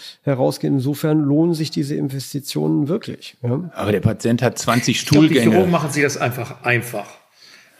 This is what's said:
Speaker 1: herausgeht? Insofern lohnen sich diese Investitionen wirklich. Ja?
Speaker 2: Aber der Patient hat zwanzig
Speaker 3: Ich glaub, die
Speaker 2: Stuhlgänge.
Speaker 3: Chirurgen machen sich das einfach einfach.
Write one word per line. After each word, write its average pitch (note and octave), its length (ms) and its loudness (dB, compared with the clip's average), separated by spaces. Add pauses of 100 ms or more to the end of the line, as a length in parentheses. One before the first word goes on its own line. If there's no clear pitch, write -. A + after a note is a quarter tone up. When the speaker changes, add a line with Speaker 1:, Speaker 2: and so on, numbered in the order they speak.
(240)
Speaker 1:
herausgeht? C#3+ 480 0
Insofern C#3+ 480 0
lohnen D3+ 340 2
sich D#3 180 -4
diese D3+ 240 -4
Investitionen D3 960 -4
wirklich. - 520 -8
Ja? C#3+ 320 -4
Speaker 2:
Aber G#2 200 -2
der G2 80 0
Patient A#2 400 0
hat A#2+ 160 0
zwanzig A#2+ 400 0
Speaker 3:
Ich - 80 -6
glaub, D3+ 160 6
die D#3 60 8
Speaker 2:
Stuhlgänge. A#2+ 240 4
Speaker 3:
Chirurgen F3 200 4
machen D3+ 200 0
sich C#3+ 120 0
das C#3 140 0
einfach - 460 -6
einfach. A2+ 440 -2 (720)